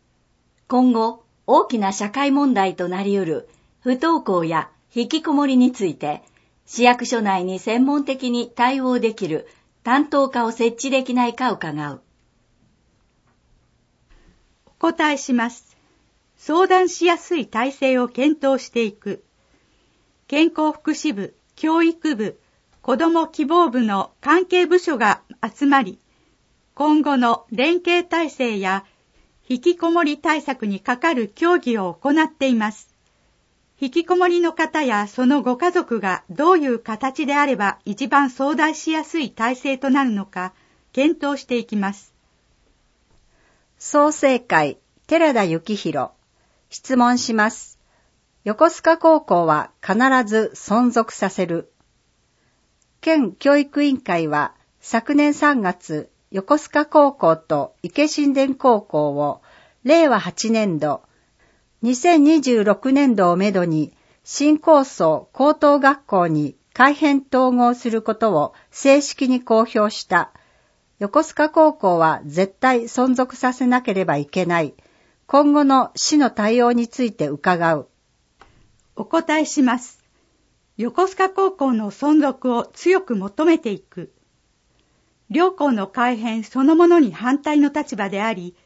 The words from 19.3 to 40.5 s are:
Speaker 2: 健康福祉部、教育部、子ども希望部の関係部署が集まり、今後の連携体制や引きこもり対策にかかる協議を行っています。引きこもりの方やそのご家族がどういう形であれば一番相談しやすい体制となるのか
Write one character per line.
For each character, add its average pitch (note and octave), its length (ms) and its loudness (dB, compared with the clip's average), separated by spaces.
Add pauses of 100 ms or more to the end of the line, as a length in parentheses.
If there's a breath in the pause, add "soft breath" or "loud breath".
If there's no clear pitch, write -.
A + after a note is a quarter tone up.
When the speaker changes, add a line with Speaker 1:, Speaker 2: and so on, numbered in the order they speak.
Speaker 2:
健 D#4+ 280 2
康 D#4 140 -2
福 D4+ 220 -6
祉 D4+ 200 -4
部、 G3 220 -8 (220)
教 D#4+ 260 0
育 E4 320 -2
部、 G#3 240 -8 (440)
子 B3+ 140 -2
ど E4 140 0
も E4 160 0
希 D#4 200 -6
望 E4 220 2
部 A#3+ 120 -2
の G3+ 400 -2
関 F4 260 0
係 F4+ 180 2
部 F4 140 2
署 E4+ 180 -4
が G#3 260 0 (200)
集 A#3+ 240 -4
ま C#4 160 4
り、 G3 160 -10 (800)
今 D4+ 260 2
後 C#4 140 0
の C4 340 0
連 D4 340 0
携 F4 200 0
体 E4 260 -4
制 A3+ 300 -4
や F#3+ 240 -4 (640)
引 B3 120 -4
き F4 160 0
こ E4+ 140 -2
も E4+ 140 2
り D4 140 -2
対 D#4 220 -2
策 C4 260 -8
に G3 120 -4
か B3 200 -4
か E4 140 0
る A3+ 220 -4
協 F4 240 2
議 A#3+ 200 -4
を F3+ 160 -6
行 - 160 -4
っ D#4 220 0
て - 140 -4
い C4 80 2
ま A3 160 -2
す。 - 240 -20 (840)
引 C#4 100 -6
き E4+ 160 -2
こ F4+ 80 0
も F4+ 140 2
り F4 120 0
の E4 120 0
方 D#4+ 320 -4
や G#3 240 -2
そ B3+ 180 -2
の C4+ 160 2
ご B3 140 -2
家 F4 160 -2
族 D#4+ 260 -2
が F#3+ 320 -4
ど D4 220 2
う F#4 60 4
い D4 100 -2
う A#3 100 -2
形 C4 480 -6
で C#4+ 80 -2
あ C#4+ 100 2
れ C#4 120 0
ば G3 280 -2
一 G#3 220 -6
番 C#4 240 2
相 C#4 240 -4
談 D#4 220 -2
し D#4+ 160 -6
や D#4 100 -2
す D#4+ 160 -8
い C4+ 140 -6
体 A#3+ 240 -4
制 C4+ 220 -6
と C4+ 120 -2
な C4+ 140 2
る B3 60 -2
の G3+ 160 -6
か F3+ 280 -12 (380)